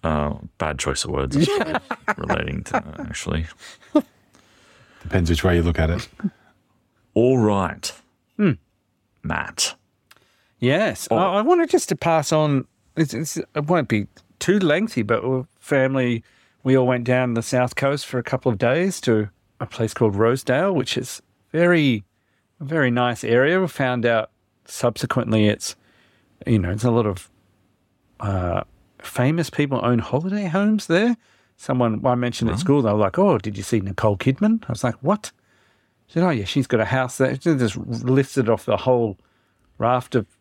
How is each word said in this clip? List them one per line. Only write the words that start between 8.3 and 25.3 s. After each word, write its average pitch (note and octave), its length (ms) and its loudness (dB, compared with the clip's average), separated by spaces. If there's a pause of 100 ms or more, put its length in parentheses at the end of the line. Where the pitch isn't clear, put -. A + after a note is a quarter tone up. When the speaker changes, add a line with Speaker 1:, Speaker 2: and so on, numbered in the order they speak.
Speaker 2:
Hmm. G3 160 2 (720)
Speaker 1:
Matt. - 520 -6 (840)
Speaker 2:
Yes. C#3+ 520 0
Speaker 1:
Oh. A2+ 60 2
Speaker 2:
I, F#3 220 2
I G#3+ 40 0
wanted E4+ 280 4
just - 180 0
to D#3+ 80 0
pass D#3+ 360 0
on, D3+ 340 2 (300)
it's, D#3+ 180 0
it's, D3 240 -6
it - 280 -6
won't D#3+ 220 0
be G#2 180 0 (320)
too G3+ 200 2
lengthy, F3 440 0
but A2 240 0
we're C3 180 -2 (140)
family, C3 640 0 (400)
we C3 140 4
all B2+ 100 4
went B2 180 0
down B2+ 280 2
the A#2 100 -2
south B2 340 0
coast C#3 280 -2
for - 140 -6
a A#2+ 40 -4
couple C3 300 -2
of G2+ 60 -4
days E3 420 0
to G#2+ 300 2 (300)
a B2+ 60 -6
place - 280 -4
called G#2+ 200 2
Rosedale, B2+ 600 0
which B2 240 -2
is - 240 -10 (300)
very, D#3 520 2 (560)
a D#3 40 -10
very C#3+ 260 0
nice B2 340 0
area. C3 340 4
We F#3 100 0
found B2 360 -2
out A#2 260 2 (360)
subsequently A2+ 840 0